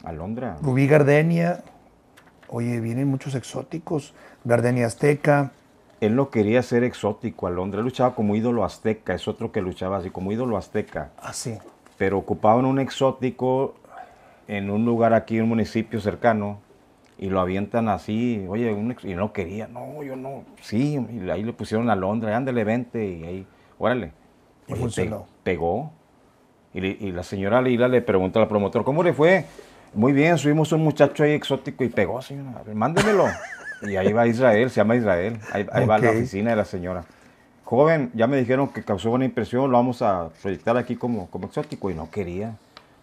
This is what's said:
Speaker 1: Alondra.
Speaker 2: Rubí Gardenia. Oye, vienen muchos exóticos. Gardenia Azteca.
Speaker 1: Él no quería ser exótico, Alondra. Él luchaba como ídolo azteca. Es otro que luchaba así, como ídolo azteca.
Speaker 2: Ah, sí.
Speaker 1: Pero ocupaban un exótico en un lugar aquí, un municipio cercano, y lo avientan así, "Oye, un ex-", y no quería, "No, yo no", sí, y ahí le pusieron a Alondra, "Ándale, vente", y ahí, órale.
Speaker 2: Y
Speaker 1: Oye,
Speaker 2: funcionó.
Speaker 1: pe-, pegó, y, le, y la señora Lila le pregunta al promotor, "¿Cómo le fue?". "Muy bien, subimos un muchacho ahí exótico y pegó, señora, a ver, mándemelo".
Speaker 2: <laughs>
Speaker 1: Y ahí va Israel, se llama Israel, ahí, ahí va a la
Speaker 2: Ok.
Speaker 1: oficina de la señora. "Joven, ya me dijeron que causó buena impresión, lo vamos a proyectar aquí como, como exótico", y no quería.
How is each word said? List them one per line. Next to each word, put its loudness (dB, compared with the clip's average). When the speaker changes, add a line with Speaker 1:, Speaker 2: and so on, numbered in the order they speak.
Speaker 1:
Alondra. -10
Speaker 2:
Rubí 2
Gardenia. 4
Oye, -4
vienen -2
muchos -2
exóticos. -8
Gardenia 2
Azteca. 2
Speaker 1:
Él 4
no 2
quería 4
ser 2
exótico, -4
Alondra. -4
Él 0
luchaba 0
como 2
ídolo 0
azteca. -4
Es -6
otro -6
que -2
luchaba -4
así, -6
como -6
ídolo -2
azteca. -6
Speaker 2:
Ah, -14
sí. -10
Speaker 1:
Pero 2
ocupaban 2
un 2
exótico -2
en -4
un 0
lugar 4
aquí, 2
un 2
municipio -2
cercano, 0
y -6
lo 2
avientan 0
así, -2
"Oye, -2
un -4
ex-", -12
y -6
no -4
quería, -6
"No, -14
yo -10
no", -12
sí, -2
y -6
ahí -2
le -4
pusieron -2
a 2
Alondra, 0
"Ándale, 0
vente", -2
y -8
ahí, -10
órale. -2
Speaker 2:
Y -10
Speaker 1:
Oye, -4
Speaker 2:
funcionó. -4
Speaker 1:
pe-, 0
pegó, -2
y, -8
le, 0
y -6
la -6
señora 0
Lila 2
le 4
pregunta 2
al 4
promotor, 0
"¿Cómo 2
le 4
fue?". 4
"Muy 4
bien, 4
subimos 2
un 2
muchacho 4
ahí 6
exótico -2
y 0
pegó, -2
señora, -12
a -14
ver, -10
mándemelo". 2
Speaker 2:
<laughs> 0
Speaker 1:
Y -6
ahí 2
va 4
Israel, 4
se -10
llama 4
Israel, 0
ahí, -2
ahí 2
va 4
a 6
la 4
Speaker 2:
Ok. 4
Speaker 1:
oficina -2
de 0
la 0
señora. -8
"Joven, 2
ya 2
me 0
dijeron 0
que -10
causó -2
buena 2
impresión, -2
lo 4
vamos 2
a 0
proyectar -2
aquí -4
como, -6
como -10
exótico", -6
y -4
no -10
quería. -8